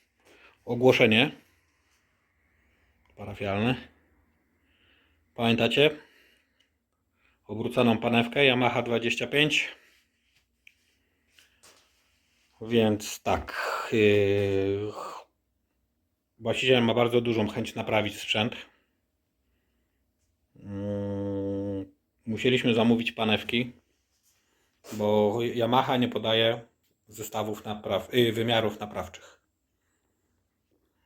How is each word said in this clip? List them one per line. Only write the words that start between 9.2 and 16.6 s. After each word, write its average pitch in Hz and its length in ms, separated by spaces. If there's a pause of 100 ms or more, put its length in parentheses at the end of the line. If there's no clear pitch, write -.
pięć. 147 480 (2750)
Więc 110 600
tak, 87 320 (380)
yy, 101 1000 (1500)
właściciel 120 440